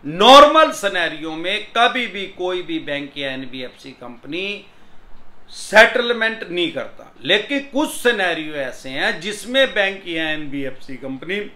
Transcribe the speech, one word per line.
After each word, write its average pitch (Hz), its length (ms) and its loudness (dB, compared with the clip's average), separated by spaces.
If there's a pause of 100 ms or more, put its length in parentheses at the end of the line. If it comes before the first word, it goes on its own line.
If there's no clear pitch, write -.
नॉर्मल 285 640 8
सिनेरियो 165 640 -4
में 185 320 -4 (120)
कभी 247 300 2
भी 190 200 -8 (120)
कोई 180 240 -4
भी 160 160 -6
बैंक 143 380 -8
या 139 160 -6
एनबीएफसी 131 580 -12
कंपनी 175 760 -10 (840)
सेटलमेंट 226 1000 2
नहीं 170 220 -2
करता, - 380 -10 (140)
लेकिन 208 360 0 (120)
कुछ 285 200 0
सिनेरियो 175 640 -2
ऐसे 131 340 -8
हैं 165 320 -2
जिसमें 247 540 0
बैंक 196 320 -2
या 160 240 -4
एनबीएफसी 139 680 -6
कंपनी 135 440 -8 (160)